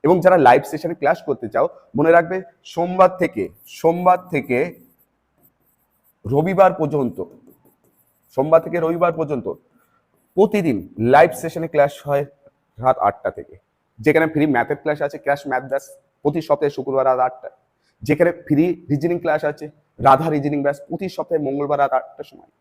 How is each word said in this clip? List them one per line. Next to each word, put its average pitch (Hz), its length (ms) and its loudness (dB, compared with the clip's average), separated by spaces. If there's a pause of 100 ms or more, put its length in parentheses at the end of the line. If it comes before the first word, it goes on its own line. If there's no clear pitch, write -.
এবং 170 160 4
যারা 180 180 6
লাইভ 131 260 6
সেশনে 165 320 -8
ক্লাস - 280 -2
করতে 123 260 -6
চাও, 147 200 -2 (260)
মনে 160 160 2
রাখবে 170 300 2 (220)
সোমবার 180 540 0
থেকে, 110 320 -4 (160)
সোমবার 180 640 0
থেকে 131 280 -2 (1700)
রবিবার 175 480 2
পর্যন্ত, 143 500 -4 (1120)
সোমবার 160 260 4
থেকে 170 180 -6
রবিবার 165 340 0
পর্যন্ত 147 340 -6 (880)
প্রতিদিন 180 540 0 (100)
লাইভ 139 320 6
সেশনে 165 360 -8
ক্লাস 143 260 0 (140)
হয় 143 180 -2 (520)
রাত 127 200 0
আটটা - 340 -2
থেকে, - 240 -18 (440)
যেখানে 151 280 2
ফ্রি 156 180 0
ম্যাথের 139 360 -2
ক্লাস 151 200 -4
আছে, 143 160 -6
ক্র্যাশ 143 300 -4
ম্যাথ 127 160 -4
ব্যাচ, 135 200 -6 (380)
প্রতি 151 200 -2
সপ্তাহে 147 280 0
শুক্রবার 135 360 -2
রাত 127 140 2
আটটা, - 300 -4 (520)
যেখানে 165 300 0
ফ্রি 165 580 -2
রিজনিং 165 300 -2
ক্লাস 156 260 -2
আছে, 147 200 -6 (340)
রাধা 135 300 2
রিজনিং 143 340 -2
ব্যাচ, 143 140 -2 (100)
প্রতি 170 220 -8
সপ্তাহে 156 340 -4
মঙ্গলবার 139 360 -2
রাত 139 140 0
আটটার - 300 -6
সময়। - 380 -20